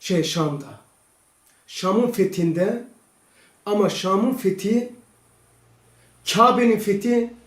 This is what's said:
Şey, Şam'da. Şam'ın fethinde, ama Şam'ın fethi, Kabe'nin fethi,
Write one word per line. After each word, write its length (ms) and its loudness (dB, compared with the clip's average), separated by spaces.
Şey, 240 -2
Şam'da. 560 -4
Şam'ın 460 0
fethinde, 720 0
ama 240 2
Şam'ın 440 0
fethi, 580 -2
Kabe'nin 460 4
fethi, 560 0